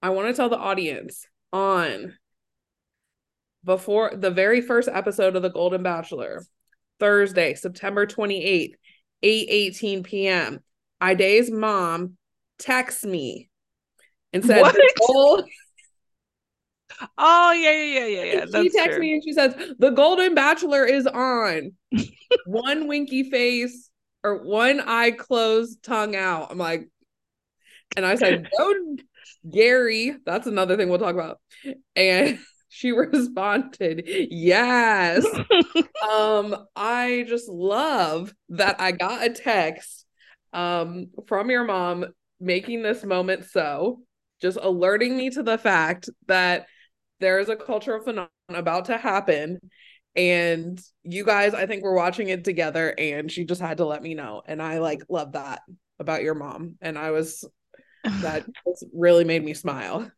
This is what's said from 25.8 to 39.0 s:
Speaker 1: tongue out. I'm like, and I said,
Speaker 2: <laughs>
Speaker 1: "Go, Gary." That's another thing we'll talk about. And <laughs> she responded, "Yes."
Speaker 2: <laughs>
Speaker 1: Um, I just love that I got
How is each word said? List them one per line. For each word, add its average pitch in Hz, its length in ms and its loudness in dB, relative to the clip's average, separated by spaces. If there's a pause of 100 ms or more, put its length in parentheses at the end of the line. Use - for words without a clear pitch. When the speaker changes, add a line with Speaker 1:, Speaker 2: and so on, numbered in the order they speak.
Speaker 1:
tongue 214 320 -4
out. 185 360 -4
I'm 165 80 -12
like, 165 300 -4 (1080)
and 190 100 -2
I 190 80 4
said, 180 380 2
Speaker 2:
<laughs> - 60 0
Speaker 1:
"Go, 381 160 4 (760)
Gary." 233 720 2
That's 196 220 -4
another 190 300 0
thing 196 120 0
we'll 180 100 2
talk 175 160 -2
about. 165 260 -8 (540)
And 185 440 2 (160)
<laughs> - 140 -20
she - 240 -4
responded, 220 1120 0
"Yes." 196 1200 2
Speaker 2:
<laughs> 440 60 -6 (720)
Speaker 1:
Um, 214 580 0 (100)
I 240 520 -2
just 233 200 -6
love 196 840 -2 (180)
that 190 300 0
I 185 120 0
got 196 320 -4